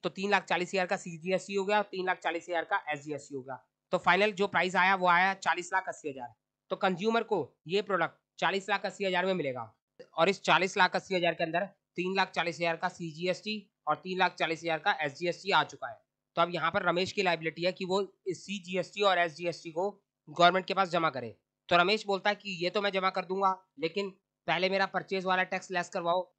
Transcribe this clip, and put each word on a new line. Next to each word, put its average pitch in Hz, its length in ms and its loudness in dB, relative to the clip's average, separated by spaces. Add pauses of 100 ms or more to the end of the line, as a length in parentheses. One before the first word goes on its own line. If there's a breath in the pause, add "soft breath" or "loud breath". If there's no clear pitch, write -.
तो 185 80 -2
तीन 196 200 -2
लाख 185 140 4
चालीस 175 280 -2
हज़ार 185 140 0
का 196 100 -2
सीजीएसटी 185 580 -6
हो 196 100 0
गया 208 120 2
और 208 80 2
तीन 185 200 -8
लाख 180 140 -2
चालीस 170 300 -6
हज़ार 165 160 -2
का 196 240 -2
एसजीएसटी 147 460 -8
हो 131 60 -8
गया। 127 220 -14 (280)
तो 185 80 -2
फाइनल 190 340 4
जो 196 160 -2
प्राइस 180 280 0
आया 185 180 4
वो 180 140 2
आया 180 260 4
चालीस 175 380 -4
लाख 185 160 0
अस्सी 156 200 -10
हज़ार। 123 240 -12 (380)
तो 190 60 -2
कंज्यूमर 208 480 2
को 208 140 0 (280)
ये 196 160 0
प्रोडक्ट 180 320 0 (240)
चालीस 190 300 0
लाख 196 160 -2
अस्सी 196 200 -6
हज़ार 180 200 0
में 190 80 2
मिलेगा 127 380 -4 (440)
और 165 140 4
इस 190 140 -2
चालीस 185 340 2
लाख 180 180 4
अस्सी 185 200 -2
हज़ार 170 180 2
के 165 100 -2
अंदर 165 220 -2 (300)
तीन 180 200 -2
लाख 190 160 0
चालीस 170 260 -2
हज़ार 170 200 0
का 180 120 -4
सीजीएसटी 175 680 -6 (320)
और 151 100 2
तीन 185 220 -6
लाख 180 160 2
चालीस 165 260 -2
हज़ार 160 180 -2
का 180 220 0
एसजीएसटी 165 500 -4
आ 156 140 6
चुका 135 240 -12
है। 113 100 -16 (380)
तो 170 40 4
अब 175 120 2
यहाँ 160 180 0
पर 190 120 0
रमेश 175 280 2
की 202 120 -2
लायबिलिटी 165 400 0
है 185 80 2
कि 185 140 -8
वो 190 160 0 (260)
इस 175 180 -6
सीजीएसटी 185 580 -6
और 185 160 4
एसजीएसटी 170 520 -4
को 180 180 -2 (380)
गवर्नमेंट 175 380 6
के 190 80 -4
पास 185 160 2
जमा 165 200 2
करे। 120 260 -8 (340)
तो 175 80 6
रमेश 202 300 4
बोलता 196 220 2
है 208 60 2
कि 202 200 -12
ये 170 140 0
तो 202 120 2
मैं 202 100 2
जमा 190 200 2
कर 185 140 -2
दूंगा, 190 300 2 (240)
लेकिन 175 300 -2 (380)
पहले 175 220 2
मेरा 190 180 2
परचेज 190 380 -4
वाला 185 200 2
टैक्स 185 260 -8
लेस 175 180 -4
करवाओ। 175 320 0 (180)